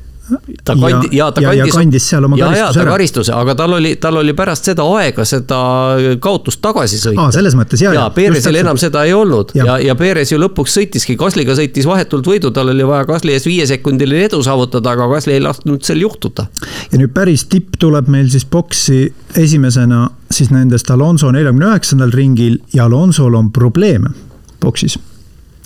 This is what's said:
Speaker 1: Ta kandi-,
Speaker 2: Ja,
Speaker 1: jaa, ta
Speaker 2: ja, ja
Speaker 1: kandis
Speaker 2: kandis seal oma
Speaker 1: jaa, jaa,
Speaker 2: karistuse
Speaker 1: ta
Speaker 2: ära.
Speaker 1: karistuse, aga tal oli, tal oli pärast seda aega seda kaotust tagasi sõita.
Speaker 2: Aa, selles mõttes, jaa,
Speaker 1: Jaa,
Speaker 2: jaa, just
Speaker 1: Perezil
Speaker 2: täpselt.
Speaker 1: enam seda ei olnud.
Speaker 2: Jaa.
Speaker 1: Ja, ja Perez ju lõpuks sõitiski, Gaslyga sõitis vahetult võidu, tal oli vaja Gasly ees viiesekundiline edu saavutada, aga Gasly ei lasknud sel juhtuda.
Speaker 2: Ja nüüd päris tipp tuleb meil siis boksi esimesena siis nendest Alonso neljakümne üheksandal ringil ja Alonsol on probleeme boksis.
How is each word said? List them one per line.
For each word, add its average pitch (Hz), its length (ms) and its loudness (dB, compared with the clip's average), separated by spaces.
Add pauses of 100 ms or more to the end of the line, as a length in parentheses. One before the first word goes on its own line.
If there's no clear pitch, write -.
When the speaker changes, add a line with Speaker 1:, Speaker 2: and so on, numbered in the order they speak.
(640)
Speaker 1:
Ta - 100 -2
kandi-, 127 400 2
Speaker 2:
Ja, 143 140 2
Speaker 1:
jaa, 147 60 -2
ta - 120 -2
Speaker 2:
ja, 135 80 2
ja 135 140 4
Speaker 1:
kandis 151 100 0
Speaker 2:
kandis 151 300 2
seal 143 180 0
oma 139 160 2
Speaker 1:
jaa, 135 80 2
jaa, 196 220 0
Speaker 2:
karistuse 127 80 2
Speaker 1:
ta - 20 4
Speaker 2:
ära. 165 140 2
Speaker 1:
karistuse, 135 400 -2
aga 123 200 -2
tal 165 220 0
oli, 160 200 0
tal 160 200 -2
oli 151 160 0
pärast 185 380 -4
seda 165 180 -2
aega 156 400 -2
seda 131 300 -4 (640)
kaotust 190 400 -4
tagasi 151 320 -2
sõita. 110 300 0
Speaker 2:
Aa, 113 100 2
selles 180 220 2
mõttes, 120 260 0
jaa, 196 80 2
Speaker 1:
Jaa, 151 60 2
Speaker 2:
jaa, 123 100 0
just - 80 -8
Speaker 1:
Perezil 175 240 2
Speaker 2:
täpselt. 156 220 0
Speaker 1:
enam 151 180 0
seda 147 240 0
ei 170 80 2
olnud. 185 400 0
Speaker 2:
Jaa. 127 160 2
Speaker 1:
Ja, 127 80 2 (140)
ja 131 100 0
Perez 165 320 0
ju 151 80 2
lõpuks 175 380 -2
sõitiski, 151 420 -2
Gaslyga 147 400 -2
sõitis 143 240 -2
vahetult 156 480 -2
võidu, 143 240 0
tal 131 160 0
oli 135 160 0
vaja 143 160 0
Gasly 151 320 -2
ees 131 80 -4
viiesekundiline 143 840 0
edu 160 180 -2
saavutada, 123 480 -2
aga 123 160 0
Gasly 147 240 0
ei 139 80 0
lasknud 143 400 -4
sel 160 160 -2
juhtuda. 107 480 -4 (400)
Speaker 2:
Ja 131 160 2
nüüd 127 80 -2
päris 185 320 2
tipp - 400 -2
tuleb 147 240 2
meil 139 240 2
siis 135 160 0
boksi 151 540 0 (340)
esimesena 127 720 2 (260)
siis 127 240 2
nendest 127 340 2
Alonso 147 460 2
neljakümne 147 320 2
üheksandal 131 480 2
ringil 120 460 2 (100)
ja 120 160 2
Alonsol 135 480 2
on 110 160 2
probleeme 123 640 2 (400)
boksis. - 400 -2 (680)